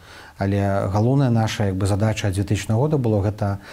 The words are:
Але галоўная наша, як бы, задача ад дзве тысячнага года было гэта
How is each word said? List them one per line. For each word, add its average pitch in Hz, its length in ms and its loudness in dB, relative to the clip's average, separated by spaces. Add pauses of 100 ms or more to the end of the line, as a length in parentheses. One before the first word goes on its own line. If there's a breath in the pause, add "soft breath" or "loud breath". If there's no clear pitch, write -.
(380 loud breath)
Але 98 540 0
галоўная 123 400 2
наша, 110 400 0
як 92 80 -2
бы, 98 80 0
задача 104 400 0
ад 92 80 -2
дзве 101 80 0
тысячнага 110 340 -2
года 151 200 0
было 110 260 2
гэта 101 340 -2 (160 loud breath)